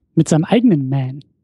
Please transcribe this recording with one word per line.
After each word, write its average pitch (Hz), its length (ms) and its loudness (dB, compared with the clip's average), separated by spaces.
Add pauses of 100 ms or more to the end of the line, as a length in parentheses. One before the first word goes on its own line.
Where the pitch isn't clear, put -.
(140)
Mit 160 140 0
seinem 160 160 2
eigenen 190 440 2
Man. 135 320 -6 (240)